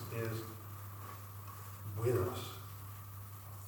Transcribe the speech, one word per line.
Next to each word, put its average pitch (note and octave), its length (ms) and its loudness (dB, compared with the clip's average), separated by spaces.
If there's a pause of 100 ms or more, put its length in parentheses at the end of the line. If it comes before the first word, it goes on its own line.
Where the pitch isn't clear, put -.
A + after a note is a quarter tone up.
(180)
is A2+ 240 4 (1600)
with A#2+ 160 8
us. - 220 6 (1300)